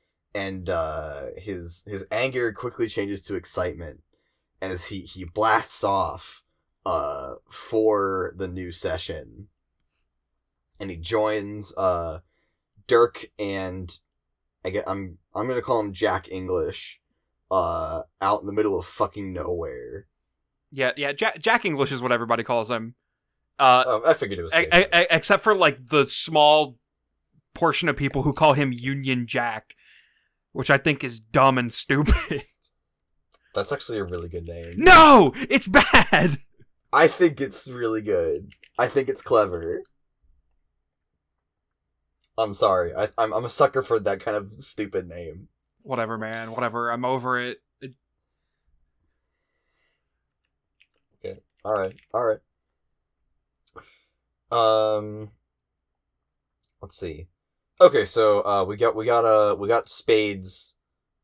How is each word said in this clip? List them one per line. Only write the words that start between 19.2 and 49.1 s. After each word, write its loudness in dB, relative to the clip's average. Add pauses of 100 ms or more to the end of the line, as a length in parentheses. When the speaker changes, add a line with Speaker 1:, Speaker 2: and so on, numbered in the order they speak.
Speaker 1:
nowhere. -10 (640)
Speaker 2:
Yeah, -2
yeah, -4
Ja-, -2
Jack 0
English -2
is -6
what 0
everybody 0
calls -2
him. -6 (640)
Uh, 8
Speaker 1:
Oh, 0
I 6
figured -4
it -6
was -10
Speaker 2:
e-, 4
Speaker 1:
Jason. 6
Speaker 2:
e-, 6
e-, 2
except 2
for, 4
like, 2
the 4
small 4 (800)
portion 0
of 0
people -2
who 0
call 4
him 0
Union -4
Jack, -6 (800)
which -4
I 6
think 0
is -10
dumb 4
and -4
stupid. 0
<laughs> -20
Speaker 1:
That's -4
actually -8
a -6
really -10
good -12
name. -14
Speaker 2:
No! 10 (160)
It's 2
bad! 4 (560)
Speaker 1:
I 8
think 2
it's -8
really -4
good. -2 (260)
I 2
think 0
it's -6
clever. 0 (2500)
I'm -2
sorry. 0
I, -2
I'm, -2
I'm -2
a -6
sucker 0
for 0
that -2
kind -4
of -10
stupid -8
name. -16 (340)
Speaker 2:
Whatever, -6
man. -10
Whatever. -4
I'm -6
over -2
it. -8 (240)
It -18 (3250)